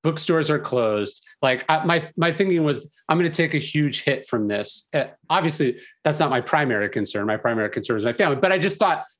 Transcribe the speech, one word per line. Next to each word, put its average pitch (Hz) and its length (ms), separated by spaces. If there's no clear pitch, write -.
bookstores 156 480
are 147 80
closed. 107 640
Like, 127 260
I, 156 160
my, 165 320
my 170 160
thinking 175 320
was, - 280
"I'm 160 80
gonna 170 140
take 165 240
a - 20
huge 147 460
hit 135 240
from 107 200
this." 104 460
Uh, 147 120
obviously, 156 480
that's 151 160
not 156 100
my 123 120
primary 117 480
concern. 104 360
My 107 120
primary 110 340
concern 113 260
is 104 80
my 117 80
family. 185 220
But 190 160
I 190 80
just 185 180
thought, 190 260